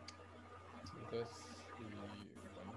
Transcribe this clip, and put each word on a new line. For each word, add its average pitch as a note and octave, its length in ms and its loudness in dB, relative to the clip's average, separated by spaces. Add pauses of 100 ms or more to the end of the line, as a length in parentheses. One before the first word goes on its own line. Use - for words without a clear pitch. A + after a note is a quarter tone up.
(920)
Entonces, A#2 360 6 (480)
y A#2+ 60 0 (120)
bueno, G2+ 800 0